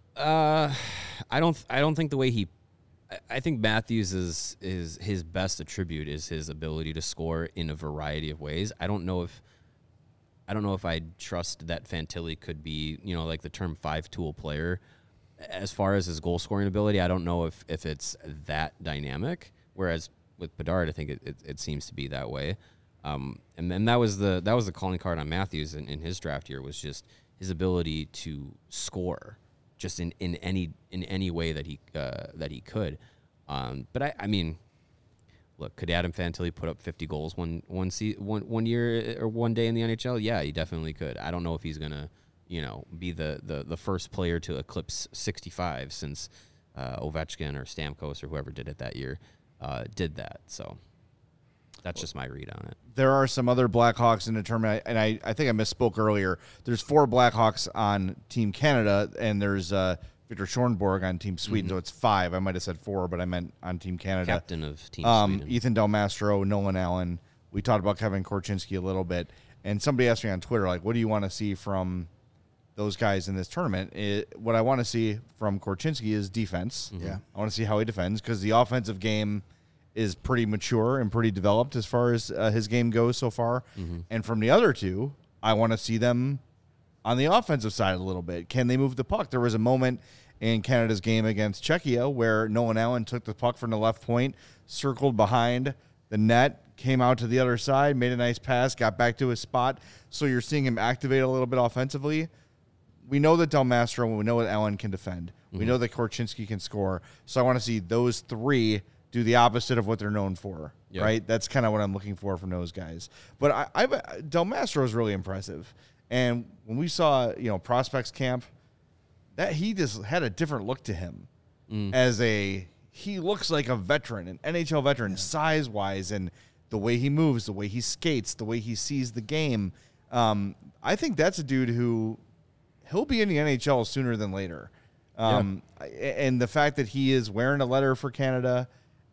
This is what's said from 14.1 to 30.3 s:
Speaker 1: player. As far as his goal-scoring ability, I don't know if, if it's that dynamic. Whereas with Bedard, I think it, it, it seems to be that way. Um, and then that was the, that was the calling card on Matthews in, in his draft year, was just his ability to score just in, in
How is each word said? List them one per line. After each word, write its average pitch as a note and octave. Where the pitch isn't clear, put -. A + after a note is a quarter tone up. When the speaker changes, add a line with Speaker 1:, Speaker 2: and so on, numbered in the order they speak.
Speaker 1:
player. D#2
As F#2+
far G2
as F#2+
his D#2+
goal-scoring G2
ability, G#2
I F2+
don't F#2
know E2+
if, -
if D#2+
it's D2+
that D2+
dynamic. D2+
Whereas E2+
with E2+
Bedard, E2
I -
think D2+
it, C2+
it, C#2+
it C#2+
seems C#2+
to -
be C#2
that C2
way. C#2+
Um, C#2
and F2
then F#2+
that A#2+
was A2
the, F#2+
that G#2+
was A#2+
the F#2+
calling F#2
card E2+
on D2
Matthews D#2
in, D2+
in C#2+
his E2
draft D2
year, C2+
was C2+
just D2
his F#2
ability D#2+
to C#2+
score -
just -
in, E2+
in F2